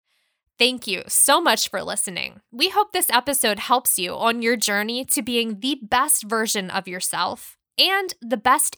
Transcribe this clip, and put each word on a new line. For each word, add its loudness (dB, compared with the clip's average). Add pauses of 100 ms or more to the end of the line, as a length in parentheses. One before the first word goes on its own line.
(600)
Thank 2
you -4
so 4
much 2
for -4
listening. -6 (100)
We 0
hope 0
this 0
episode 2
helps 0
you -4
on 0
your 2
journey -2
to 0
being -2
the -2
best 2
version -2
of -6
yourself -4 (200)
and 0
the -2
best 2